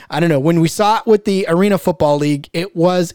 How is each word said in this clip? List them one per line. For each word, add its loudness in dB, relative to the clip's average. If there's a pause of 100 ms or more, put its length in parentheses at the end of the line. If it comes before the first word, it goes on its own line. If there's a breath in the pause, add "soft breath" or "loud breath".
I -6
don't 2
know, 2
when 2
we 4
saw 0
it -8
with 2
the -2
Arena 2
Football 0
League, -4
it -8
was 0